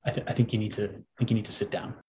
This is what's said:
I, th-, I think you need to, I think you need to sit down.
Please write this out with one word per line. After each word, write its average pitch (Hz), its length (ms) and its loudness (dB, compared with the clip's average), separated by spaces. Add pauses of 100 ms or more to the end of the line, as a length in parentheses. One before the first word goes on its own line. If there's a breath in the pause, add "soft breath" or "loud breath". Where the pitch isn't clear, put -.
I, 127 40 2
th-, - 160 -4
I - 60 -4
think 117 200 4
you 110 60 0
need 107 160 -2
to, 104 100 -2
I - 340 -10
think 117 120 2
you 117 40 6
need 110 120 2
to - 60 -4
sit - 180 2
down. 95 240 -4 (140)